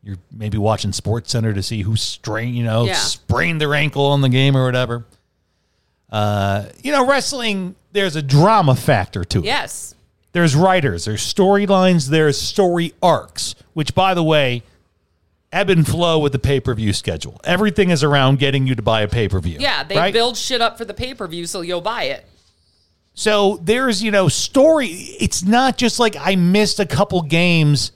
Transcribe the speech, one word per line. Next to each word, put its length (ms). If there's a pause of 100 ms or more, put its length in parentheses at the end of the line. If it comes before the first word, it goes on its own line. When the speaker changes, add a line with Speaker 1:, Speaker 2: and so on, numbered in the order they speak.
Speaker 1:
you're 160 (120)
maybe 280
watching 340
Sports 400
Center 220
to 80
see 200
who 140
strain-, 580
you 80
know, 220
Speaker 2:
Yeah. 100
Speaker 1:
sprained 680
their 120
ankle 300
on 160
the 80
game 260
or 120
whatever. 400 (1040)
Uh, 560 (160)
you 100
know, 140
wrestling, 680 (180)
there's 240
a 60
drama 540
factor 480
to 160
it. 40
Speaker 2:
Yes. 500 (380)
Speaker 1:
There's 220
writers, 520
there's 160
storylines, 880
there's 320
story 520 (100)
arcs, 520 (180)
which, 220
by 200
the 80
way, 400 (880)
ebb 200
and 160
flow 320
with 140
the 60
pay-per-view 540
schedule. 500
Everything 480
is 140
around 340
getting 280
you 80
to 80
buy 180
a 80
pay-per-view, 520
Speaker 2:
Yeah, 220
they 140
Speaker 1:
right? 160
Speaker 2:
build 240
shit 240
up 160
for 80
the 100
pay-per-view, 520
so 160
you'll 180
buy 240
it. 220 (880)
Speaker 1:
So 480
there's, 400
you 80
know, 180
story. 600
It's 540
not 360
just 200
like 220
I 160
missed 440
a 60
couple 360
games 720